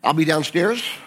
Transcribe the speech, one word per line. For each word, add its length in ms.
I'll 100
be 120
downstairs. 580